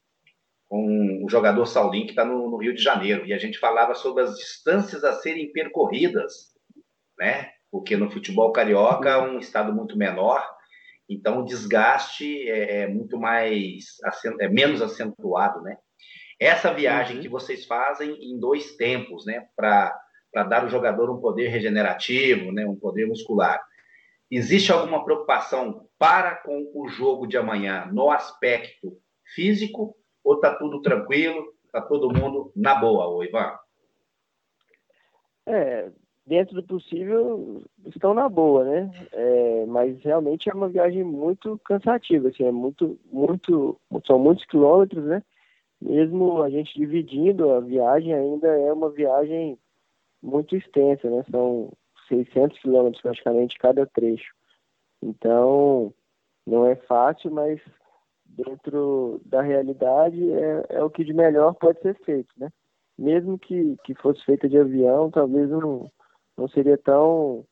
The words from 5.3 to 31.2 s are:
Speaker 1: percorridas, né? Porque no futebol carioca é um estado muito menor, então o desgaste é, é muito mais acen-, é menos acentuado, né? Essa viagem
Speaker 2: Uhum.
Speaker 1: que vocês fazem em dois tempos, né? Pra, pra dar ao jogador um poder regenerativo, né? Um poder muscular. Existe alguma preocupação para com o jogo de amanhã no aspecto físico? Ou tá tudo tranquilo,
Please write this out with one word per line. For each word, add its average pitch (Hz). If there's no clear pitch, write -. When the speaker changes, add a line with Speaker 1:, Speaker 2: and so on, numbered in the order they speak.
Speaker 1:
percorridas, -
né? 131
Porque 101
no 104
futebol 107
carioca 117
é 131
um 131
estado 107
muito 110
menor, 98
então 110
o 120
desgaste 123
é, 104
é 98
muito 107
mais 110
acen-, 110
é 98
menos 131
acentuado, 104
né? 95
Essa 143
viagem 123
Speaker 2:
Uhum. 139
Speaker 1:
que 143
vocês 123
fazem 143
em 123
dois 139
tempos, 123
né? 113
Pra, 104
pra 104
dar 113
ao 123
jogador 117
um -
poder 113
regenerativo, 107
né? 104
Um 101
poder 101
muscular. 101
Existe 135
alguma 156
preocupação 131
para 175
com 143
o 143
jogo 127
de 123
amanhã 101
no 127
aspecto -
físico? 208
Ou 143
tá 147
tudo 143
tranquilo, 147